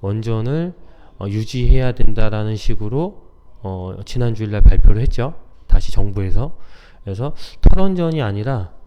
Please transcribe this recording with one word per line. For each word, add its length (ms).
원전을, 720
어, 80
유지해야 640
된다라는 640
식으로, 760
어, 320
지난 280
주일날 280
발표를 420
했죠. 320
다시 240
정부에서. 680
그래서 300
탈원전이 600
아니라 520